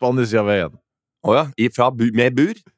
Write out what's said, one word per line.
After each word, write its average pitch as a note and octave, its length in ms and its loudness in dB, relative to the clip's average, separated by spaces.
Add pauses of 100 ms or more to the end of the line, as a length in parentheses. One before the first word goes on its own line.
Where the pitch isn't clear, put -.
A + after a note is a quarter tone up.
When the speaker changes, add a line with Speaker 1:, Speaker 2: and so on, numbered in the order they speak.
Speaker 1:
på B2+ 80 0
andre B2+ 180 0
siden G#2+ 160 0
av G#2 80 -2
veien. F2+ 280 -2 (460)
Speaker 2:
Å G#2+ 120 2
ja, D#3 80 2 (160)
i, A#2 80 2
fra B2 240 0
bu-, A#2 240 0
med B2 180 2
bur? D#3+ 200 0 (240)